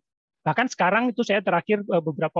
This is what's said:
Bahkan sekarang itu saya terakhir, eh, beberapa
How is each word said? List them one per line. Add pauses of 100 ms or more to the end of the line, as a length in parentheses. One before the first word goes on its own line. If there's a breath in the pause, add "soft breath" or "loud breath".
(460)
Bahkan
sekarang
itu
saya
terakhir,
eh,
beberapa